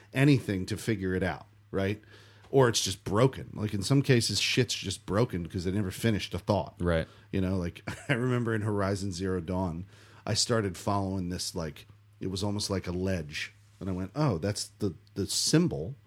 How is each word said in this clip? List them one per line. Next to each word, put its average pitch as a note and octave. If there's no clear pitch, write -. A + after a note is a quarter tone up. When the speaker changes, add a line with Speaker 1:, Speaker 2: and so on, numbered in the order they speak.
Speaker 1:
anything B2+
to G#2
figure F#2+
it F#2
out, E2+
right? G2
Or C3+
it's G#2
just G2
broken. A2+
Like, G#2+
in G2
some C3+
cases, A#2+
shit's -
just -
broken F#2
'cause E2+
they F#2
never G2
finished G#2+
a -
thought. -
Speaker 2:
Right. E2+
Speaker 1:
You G2
know, F#2
like, F2
<laughs> -
I -
remember A#2+
in G#2+
Horizon G2+
Zero F#2
Dawn, F2+
I G#2+
started G#2
following F#2+
this, F2+
like, D#2+
it F#2+
was F#2
almost G2+
like F#2+
a F2+
ledge. F2
And F#2
I F#2+
went, F#2
"Oh, C#3
that's G2
the, G2
the G2
symbol C3+